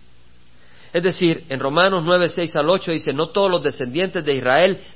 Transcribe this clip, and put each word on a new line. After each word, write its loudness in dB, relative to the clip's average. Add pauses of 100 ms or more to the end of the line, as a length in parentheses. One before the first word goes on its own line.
(920)
Es 0
decir, 0
en -4
Romanos 2
nueve, 2
seis -4
al 0
ocho 0
dice, -4
"No -2
todos 2
los 0
descendientes -4
de 0
Israel 2 (160)